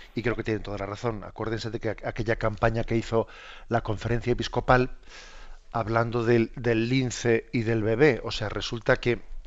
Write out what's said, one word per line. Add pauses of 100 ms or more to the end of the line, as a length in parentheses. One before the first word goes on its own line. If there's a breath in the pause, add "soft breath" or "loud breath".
(140)
Y
creo
que
tiene
toda
la
razón.
Acuérdense
de
que
aqu-,
aquella
campaña
que
hizo (420 loud breath)
la
Conferencia
Episcopal, (800 loud breath)
hablando
del,
del
lince
y
del
bebé.
O
sea,
resulta
que, (280)